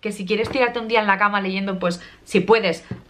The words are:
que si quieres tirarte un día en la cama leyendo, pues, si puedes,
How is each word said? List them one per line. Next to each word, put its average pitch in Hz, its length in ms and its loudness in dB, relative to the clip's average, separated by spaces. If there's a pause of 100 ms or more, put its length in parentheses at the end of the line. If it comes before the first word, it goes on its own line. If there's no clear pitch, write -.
que 214 100 -6
si 202 140 -10
quieres 202 240 -2
tirarte 240 300 0
un 220 80 -6
día 226 140 2
en 214 40 -2
la 196 140 2
cama 202 220 2
leyendo, 190 360 -4
pues, 180 240 -4 (220)
si - 160 0
puedes, 190 480 2 (220)